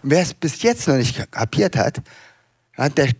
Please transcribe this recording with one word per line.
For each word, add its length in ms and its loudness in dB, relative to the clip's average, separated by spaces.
Und 80 -2
wer 120 4
es 120 -4
bis 280 -6
jetzt 260 0
noch 80 4
nicht 360 -2
kapiert 440 -2
hat, 260 -2
ja, 100 0
der 320 2